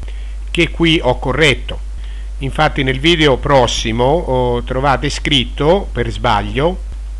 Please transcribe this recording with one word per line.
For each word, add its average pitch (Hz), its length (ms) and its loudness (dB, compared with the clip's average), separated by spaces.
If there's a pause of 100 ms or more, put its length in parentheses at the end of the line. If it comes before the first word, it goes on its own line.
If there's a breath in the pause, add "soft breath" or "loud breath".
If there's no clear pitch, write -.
(520 loud breath)
che 170 180 2
qui 160 320 2
ho 123 160 2
corretto. 135 640 0 (600 loud breath)
Infatti 151 440 0
nel 131 160 0
video 151 380 4
prossimo, 120 680 2
oh, 127 580 0
trovate 139 480 0
scritto, 151 840 0
per 120 200 -2
sbaglio, 110 680 0 (400)